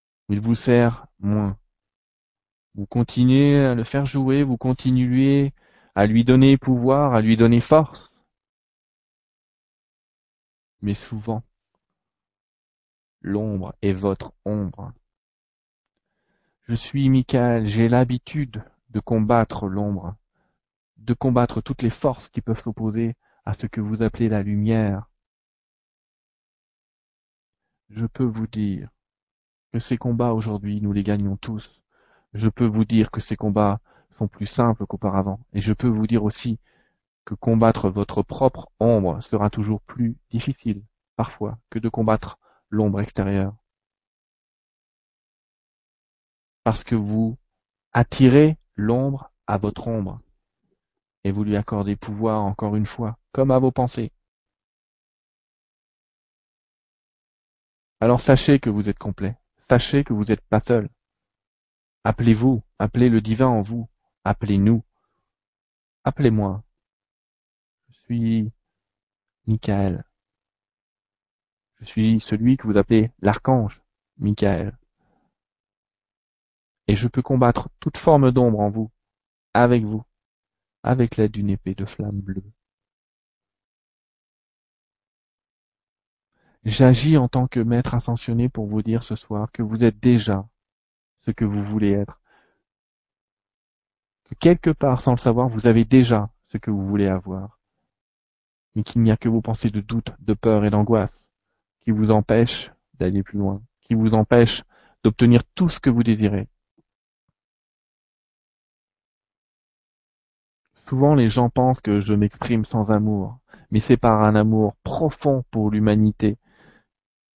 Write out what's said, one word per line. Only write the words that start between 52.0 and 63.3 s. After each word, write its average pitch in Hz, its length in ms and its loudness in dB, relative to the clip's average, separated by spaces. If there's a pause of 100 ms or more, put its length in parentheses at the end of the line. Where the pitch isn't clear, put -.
encore 104 340 -4
une 107 120 -2
fois, 113 300 -10 (140)
comme 135 200 0
à 127 80 4
vos 131 120 2
pensées. 123 400 -6 (4000)
Alors 120 220 2
sachez 139 380 4
que 123 100 -2
vous 104 200 -2
êtes - 80 -6
complet. 101 400 -8 (320)
Sachez 139 340 2
que 120 100 -6
vous 104 120 -2
n'êtes 107 160 -2
pas 107 180 0
seul. 113 300 -2 (1120)
Appelez-vous, 117 600 0 (160)
appelez 120 300 0
le 113 120 2
divin 110 260 0